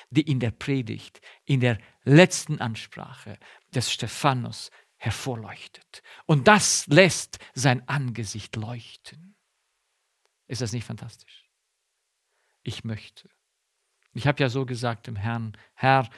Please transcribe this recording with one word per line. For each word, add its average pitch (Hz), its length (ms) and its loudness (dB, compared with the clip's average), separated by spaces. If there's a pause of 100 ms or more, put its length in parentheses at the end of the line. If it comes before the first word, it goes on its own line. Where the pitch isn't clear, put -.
die 151 120 2
in 135 180 0
der 117 120 -2
Predigt, 113 720 -6 (240)
in 139 140 2
der 123 180 2 (260)
letzten 151 560 4
Ansprache - 760 -12 (360)
des - 180 -2
Stephanus 120 800 -4 (260)
hervorleuchtet. - 1040 -10 (240)
Und 143 220 4
das - 400 4
lässt 165 520 4 (140)
sein 127 340 0
Angesicht 117 680 -6
leuchten. 120 800 -14 (1120)
Ist 120 140 -8
das 110 100 -4
nicht 120 140 -8
fantastisch? - 640 -18 (1160)
Ich - 200 -10
möchte. - 460 -12 (840)
Ich 120 120 -6
habe 143 160 2
ja 131 80 2
so 131 160 -4
gesagt 120 400 -6
dem 113 100 -10
Herrn, 113 400 -6 (200)
„Herr, 131 420 2